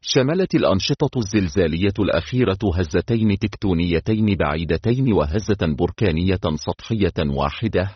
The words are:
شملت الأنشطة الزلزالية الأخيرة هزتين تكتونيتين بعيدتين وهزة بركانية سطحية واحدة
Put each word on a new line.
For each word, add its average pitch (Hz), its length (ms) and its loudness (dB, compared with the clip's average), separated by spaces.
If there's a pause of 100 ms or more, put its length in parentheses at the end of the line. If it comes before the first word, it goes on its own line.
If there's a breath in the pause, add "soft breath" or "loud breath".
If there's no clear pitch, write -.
شملت 160 520 0
الأنشطة 131 640 2
الزلزالية 95 800 0
الأخيرة 98 600 0 (160)
هزتين 101 640 0
تكتونيتين 98 960 0
بعيدتين 82 760 0
وهزة 85 680 0
بركانية 90 640 0 (140)
سطحية 85 840 -2
واحدة 90 600 -2